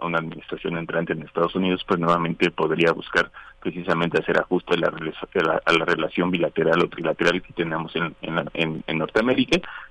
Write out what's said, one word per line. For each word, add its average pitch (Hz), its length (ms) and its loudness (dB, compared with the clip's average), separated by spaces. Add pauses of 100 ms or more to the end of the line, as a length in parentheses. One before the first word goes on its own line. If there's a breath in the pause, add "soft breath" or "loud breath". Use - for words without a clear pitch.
una 85 180 0
administración 80 600 -6
entrante 82 340 -2
en 80 100 -4
Estados 85 340 -2
Unidos, 92 300 2
pues 92 120 2
nuevamente 85 540 2
podría 82 400 2
buscar - 400 -2 (280 loud breath)
precisamente 85 600 0
hacer 87 180 0
ajuste 90 360 0
a 85 40 4
la 82 120 0
rela-, 80 220 -6 (220)
a 90 80 2
la, 80 220 0
a 82 80 4
la 80 120 4
relación 82 460 0
bilateral 82 520 2
o 80 60 2
trilateral 85 540 0
que - 100 -18
tenemos 82 440 -4
en, 82 260 -2
en 80 140 -6
la, 82 80 0 (100)
en, 80 320 -2
en 80 120 -2
Norteamérica. 127 640 2 (300 loud breath)